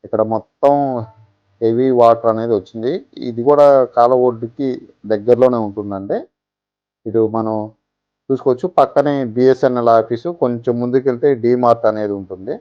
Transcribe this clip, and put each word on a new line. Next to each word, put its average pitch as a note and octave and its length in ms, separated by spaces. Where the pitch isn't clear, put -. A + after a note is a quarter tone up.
ఇక్కడ A2 180
మొత్తం C3 760
హెవీ A#2 280
వాటర్ A#2 360
అనేది A2+ 280
వచ్చింది. A2+ 520
ఇది A#2+ 260
కూడా C#3+ 420
కాలువ A#2+ 340
ఒడ్డుకి B2 720
దగ్గరలోనే A#2+ 500
ఉంటుందండి. G#2 720
ఇటు A2 220
మనం A2 420
చూసుకోవచ్చు. B2+ 340
పక్కనే C#3+ 580
బిఎస్ఎన్ఎల్ B2 640
ఆఫీసు, A#2 400
కొంచెం A#2+ 520
ముందుకెళ్తే B2+ 540
డీమార్ట్ A#2 520
అనేది G#2+ 260
ఉంటుంది. G2 480